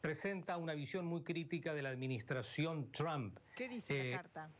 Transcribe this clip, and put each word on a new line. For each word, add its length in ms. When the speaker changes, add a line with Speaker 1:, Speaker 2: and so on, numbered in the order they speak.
Speaker 1:
presenta 560
una 160
visión 320
muy 160
crítica 500
de 100
la 80
administración 1000
Trump. 480
Speaker 2:
¿Qué 140
dice 280
la 80
Speaker 1:
Eh, 60
Speaker 2:
carta? 500